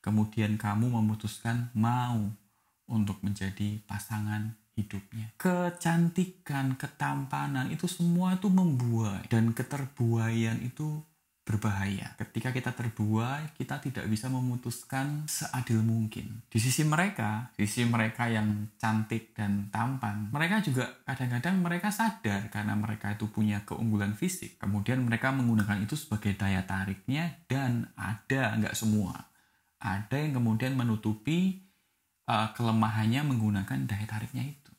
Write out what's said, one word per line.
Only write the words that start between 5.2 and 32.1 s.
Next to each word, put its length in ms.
Kecantikan, 1400
ketampanan, 960
itu 160
semua 480
itu 80
membuai. 800
Dan 240
keterbuaian 1120
itu 400
berbahaya. 720
Ketika 320
kita 240
terbuai, 800
kita 240
tidak 320
bisa 160
memutuskan 1040
seadil 480
mungkin. 720
Di 80
sisi 240
mereka, 720
di 160
sisi 160
mereka 400
yang 400
cantik 480
dan 400
tampan, 640
mereka 240
juga 320
kadang-kadang 560
mereka 320
sadar 560
karena 240
mereka 400
itu 160
punya 320
keunggulan 560
fisik. 400
Kemudian 480
mereka 240
menggunakan 560
itu 80
sebagai 400
daya 320
tariknya 800
dan 480
ada, 640
nggak 160
semua. 400
Ada 400
yang 240
kemudian 320
menutupi, 880